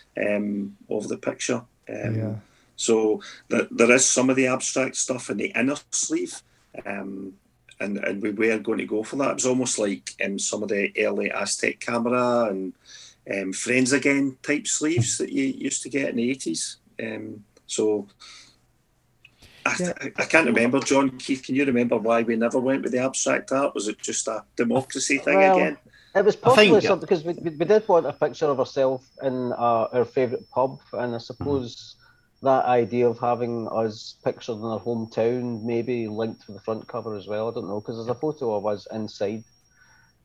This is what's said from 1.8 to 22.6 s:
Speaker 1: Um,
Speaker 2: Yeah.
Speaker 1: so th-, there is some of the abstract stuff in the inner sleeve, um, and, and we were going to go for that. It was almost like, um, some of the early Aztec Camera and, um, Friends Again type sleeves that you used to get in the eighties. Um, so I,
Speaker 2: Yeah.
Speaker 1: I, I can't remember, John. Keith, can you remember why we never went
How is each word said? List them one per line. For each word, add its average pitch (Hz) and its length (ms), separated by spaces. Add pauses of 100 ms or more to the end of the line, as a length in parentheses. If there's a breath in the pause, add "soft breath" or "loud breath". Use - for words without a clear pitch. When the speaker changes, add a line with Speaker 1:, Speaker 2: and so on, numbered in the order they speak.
Speaker 1:
Um, 107 260
Speaker 2:
Yeah. 110 200 (420 soft breath)
Speaker 1:
so 110 440 (280 loud breath)
th-, 117 220
there 117 200
is 131 160
some 131 220
of 131 80
the 131 100
abstract 127 480
stuff - 340
in 127 80
the 104 180
inner 135 200 (160)
sleeve, - 500 (440)
um, 98 480 (460)
and, 101 180
and 98 240
we 107 100
were 110 280
going 104 200
to 92 60
go 107 180
for 139 140
that. 135 140
It - 40
was - 100
almost 127 340
like, 101 320 (120)
um, 98 160
some 104 240
of 104 60
the 101 280
early 104 340
Aztec - 500
Camera 120 680
and, 95 240 (580 loud breath)
um, 98 220
Friends 123 400
Again 139 500
type 147 240
sleeves 156 500
that - 140
you 139 140
used - 380
to 135 60
get 139 200
in - 80
the 120 120
eighties. - 480 (240)
Um, 110 420 (240)
so 107 400 (1600 loud breath)
I, 123 140
Speaker 2:
Yeah. 180 220
Speaker 1:
I, - 40 (120)
I - 80
can't 160 220
remember, 120 320
John. 135 380
Keith, 131 260
can 131 120
you 143 100
remember 120 320
why 117 260
we 113 120
never 117 240
went 135 240